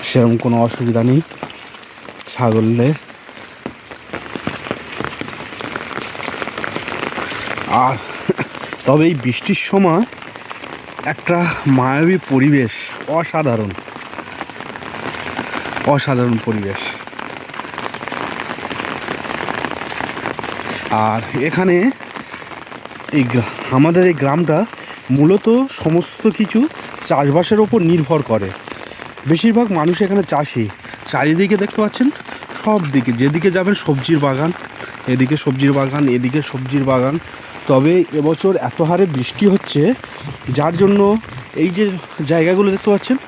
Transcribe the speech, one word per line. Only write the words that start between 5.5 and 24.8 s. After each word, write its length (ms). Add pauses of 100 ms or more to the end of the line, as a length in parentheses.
আর 100 (920)
তবে 200
এই 80 (100)
বৃষ্টির 360 (100)
সময় 320 (1000)
একটা 320 (300)
মায়াবী 500 (140)
পরিবেশ, 420 (360)
অসাধারণ, 600 (2250)
অসাধারণ 580
পরিবেশ। 360 (4000)
আর 300 (280)
এখানে 280 (1400)
এই 200
গ্রা-, 220 (160)
আমাদের 360
এই 160
গ্রামটা 360 (520)